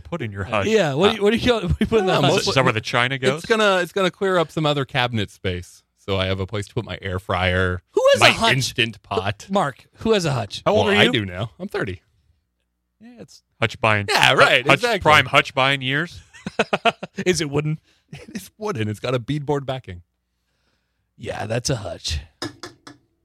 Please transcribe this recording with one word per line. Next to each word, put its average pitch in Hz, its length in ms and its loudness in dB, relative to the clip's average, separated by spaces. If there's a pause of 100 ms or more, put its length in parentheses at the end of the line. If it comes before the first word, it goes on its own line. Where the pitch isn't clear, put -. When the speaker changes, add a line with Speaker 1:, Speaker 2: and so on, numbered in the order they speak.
Speaker 1:
gonna - 60 -14
put 170 140 -10
in 113 100 -8
your 101 140 -8
hutch? 107 220 -2
Speaker 2:
Yeah, 202 260 2
what, 196 260 0
Speaker 3:
Uh, 196 40 -4
Speaker 2:
what 208 100 2
are 233 40 2
you, 240 180 0
what 208 100 -2
are - 20 -4 (140)
you 214 60 2
putting 226 140 2
in 190 80 0
the 175 40 2
Speaker 3:
I - 40 2
don't 165 80 2
know, 175 100 4
Speaker 2:
hutch? - 120 0
Speaker 1:
Is 196 80 -2
that 135 80 4
where 127 120 2
the 110 80 -4
china 127 340 -2
goes? 131 220 0
Speaker 3:
It's 175 80 -12
gonna, 214 320 2
it's 175 140 -4
gonna 185 180 0
clear 190 260 -2
up 160 160 0
some 160 140 -2
other 147 180 0
cabinet 123 460 -2
space. - 520 -8 (140)
So 95 220 -4
I 95 80 0
have 95 120 -2
a 95 80 -4
place 104 200 -8
to - 80 -20
put 113 100 -4
my 92 160 -10
air 92 180 -6
fryer, 90 640 0 (120)
Speaker 2:
Who 453 100 2 (100)
has 508 80 2
Speaker 3:
my 117 80 8
Speaker 2:
a 117 40 6
hutch? 220 200 2
Speaker 3:
Instant 117 500 -2
Pot. 98 460 -4
Speaker 2:
Mark, 185 380 -2 (140)
who 220 120 0
has 190 140 0
a 139 60 0
hutch? 110 340 -6
Speaker 1:
How 196 80 2
old 208 140 2
Speaker 3:
Well, 202 60 2
Speaker 1:
are - 40 4
Speaker 3:
I 120 60 6
Speaker 1:
you? 247 80 4
Speaker 3:
do 110 120 -2
now. 92 340 -8
I'm 196 100 -12
thirty. 110 340 -8 (1000)
Speaker 1:
Yeah, 233 200 -20
it's - 220 -20 (200)
hutch - 180 -4
buying. 107 300 2
Speaker 3:
Yeah, 127 240 6
right, 135 320 4
Speaker 1:
Hutch 139 140 6
Speaker 3:
exactly. 233 200 0
Speaker 1:
prime 151 240 6
hutch 131 300 0
buying 135 260 0
years. 139 400 -4 (520)
Speaker 2:
<laughs> - 520 -4
Is 180 160 0
it 151 80 -4
wooden? 151 320 -4 (320)
Speaker 3:
It - 240 -20
is - 220 -14
wooden. 190 320 -4
It's 104 100 -8
got 127 140 -2
a 127 40 -2
beadboard 139 460 -4
backing. 123 380 -10 (1120)
Speaker 2:
Yeah, 107 300 -8
that's 117 240 -4
a 131 60 -2
hutch. 85 440 -8 (1040)